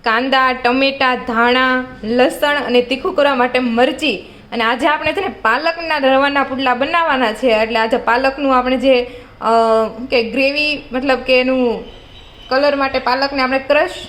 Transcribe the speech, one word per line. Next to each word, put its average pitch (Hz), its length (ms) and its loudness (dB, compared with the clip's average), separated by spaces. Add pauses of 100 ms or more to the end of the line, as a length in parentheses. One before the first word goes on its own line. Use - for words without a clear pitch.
કાંદા, 262 500 0
ટમેટા, 262 640 0
ધાણા, 254 680 0 (200)
લસણ 294 520 0
અને 247 260 2
તીખું 262 320 -4
કરવા 285 200 2
માટે 247 240 0
મરચી 247 580 0 (360)
અને 226 120 -2
આજે 247 220 0
આપણે 311 260 0
છે 392 80 -2
ને 370 80 -4
પાલકના 311 720 -2
રવાના 277 440 2
પુડલા 254 320 -2
બનાવવાના 277 580 0
છે. 254 160 -2
એટલે 220 300 2
આજે 220 180 0
પાલકનું 269 640 0
આપણે 254 180 0
જે, 254 260 4 (380)
અ, 220 100 -2 (480)
શું 247 80 -10
કે 233 240 0
ગ્રેવી, 285 520 -2 (100)
મતલબ 254 280 0
કે 254 200 2
એનું 247 440 0 (640)
કલર 277 280 2
માટે 269 220 -2
પાલકને 269 440 -2
આપણે 262 160 0
ક્રશ 294 320 0 (180)